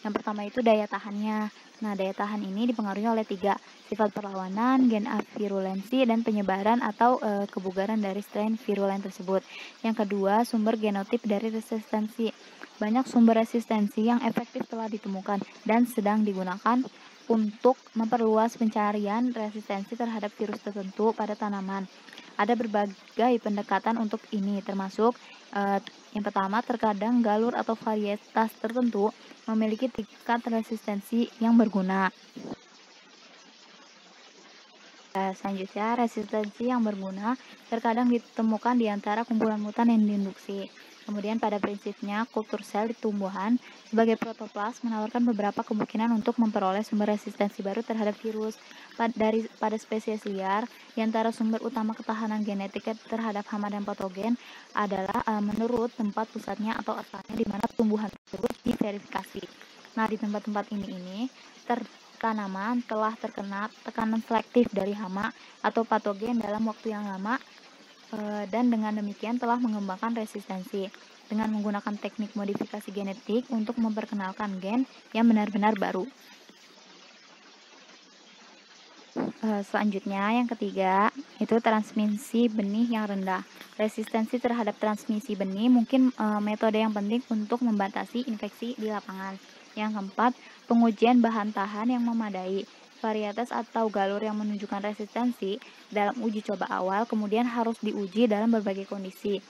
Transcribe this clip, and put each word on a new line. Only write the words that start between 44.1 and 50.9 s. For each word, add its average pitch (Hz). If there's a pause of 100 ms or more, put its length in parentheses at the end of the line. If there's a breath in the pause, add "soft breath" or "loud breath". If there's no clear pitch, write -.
protoplas 220
menawarkan 220
beberapa 208
kemungkinan 220
untuk 233
memperoleh 208
sumber 208
resistensi 202
baru 196
terhadap 220
virus. 220 (400 loud breath)
Pad-, 233
dari, 220
pada 220
spesies 214
liar, 196 (240 loud breath)